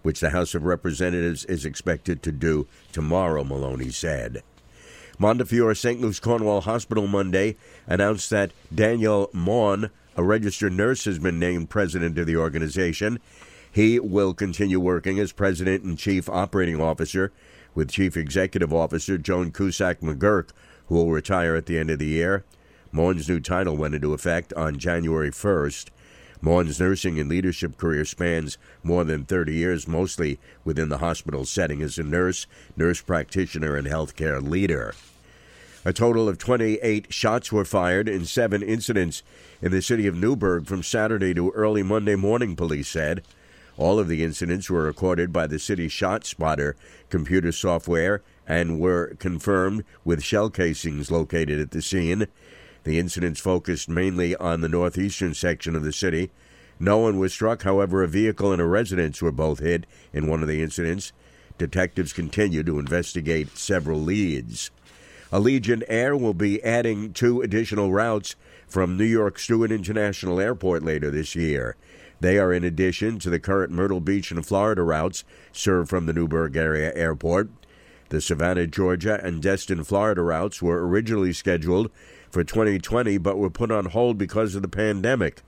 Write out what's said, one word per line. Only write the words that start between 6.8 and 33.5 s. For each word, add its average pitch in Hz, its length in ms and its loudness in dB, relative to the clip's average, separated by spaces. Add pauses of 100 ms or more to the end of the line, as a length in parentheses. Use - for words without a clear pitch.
Monday 98 480 2 (320)
announced 101 440 2
that 101 200 2 (240)
Daniel 107 580 4
Maughan, 101 580 2 (260)
a 87 80 2
registered 101 480 2
nurse, 110 320 2
has 95 140 -2
been 85 200 0
named 87 300 0
president 85 500 -2
of 85 80 0
the 82 80 0
organization. 82 840 -2 (520)
He 110 260 6
will 101 360 2
continue 95 480 0
working 90 380 0
as 101 120 -2
president 95 540 0
and 87 120 -4
chief 95 300 0
operating 90 540 0
officer, 80 500 0 (440)
with 78 160 -2
chief 92 260 0
executive 85 560 0
officer 82 460 0
Joan 90 320 -2
Cusack 92 480 -2
McGurk, 82 500 0 (380)
who 85 80 0
will 82 160 4
retire 82 440 0
at 80 120 -4
the 82 100 0
end 80 140 0
of 76 80 -2
the 78 80 -2
year. 85 360 0 (480)
Maughan's 82 380 0
new 87 100 2
title 90 380 -2
went 76 160 -2
into 76 180 -2
effect 85 420 -2
on 78 260 -4
January 80 500 0
first. 76 640 -2 (500)
Maughan's 82 380 2
nursing 92 400 0
and 73 100 -2
leadership 85 480 -2
career 78 280 0
spans 82 520 -4 (240)
more 87 220 2
than 78 200 -2
thirty 80 300 -2
years, 82 340 0
mostly 80 520 -2 (260)
within 78 240 -2
the 73 80 -2
hospital 78 480 -4
setting 76 380 -2
as 71 160 -6
a 82 40 -4
nurse, 90 440 -2 (280)
nurse 82 260 0
practitioner, 80 760 -2